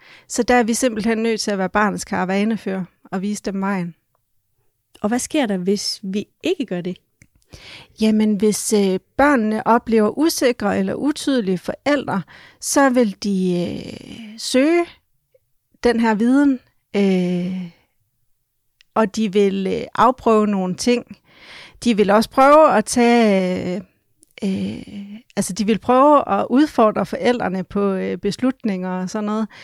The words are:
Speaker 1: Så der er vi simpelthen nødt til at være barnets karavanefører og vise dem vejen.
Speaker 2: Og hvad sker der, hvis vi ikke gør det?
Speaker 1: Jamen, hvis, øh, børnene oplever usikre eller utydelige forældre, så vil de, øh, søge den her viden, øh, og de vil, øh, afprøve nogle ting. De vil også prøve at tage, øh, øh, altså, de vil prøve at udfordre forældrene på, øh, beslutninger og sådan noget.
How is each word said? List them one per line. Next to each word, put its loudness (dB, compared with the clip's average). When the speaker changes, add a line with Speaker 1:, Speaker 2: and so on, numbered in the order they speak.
Speaker 1:
Så -2
der 2
er 4
vi -2
simpelthen -2
nødt -2
til -4
at -2
være -2
barnets -2
karavanefører -4
og -4
vise -6
dem -6
vejen. -4
Speaker 2:
Og -2
hvad -2
sker -2
der, -2
hvis -4
vi -6
ikke -2
gør -6
det? -8
Speaker 1:
Jamen, 2
hvis, 0
øh, 2
børnene 2
oplever 2
usikre 0
eller -2
utydelige -2
forældre, -4
så 2
vil 2
de, -2
øh, -14
søge 2
den 2
her 2
viden, 2
øh, 0
og 0
de -2
vil, 0
øh, -4
afprøve 2
nogle -2
ting. -2
De 2
vil 4
også 4
prøve 6
at 2
tage, 2
øh, -6
øh, -8
altså, -4
de -4
vil 0
prøve 4
at -2
udfordre 2
forældrene -2
på, -2
øh, -4
beslutninger -4
og -6
sådan -6
noget. -4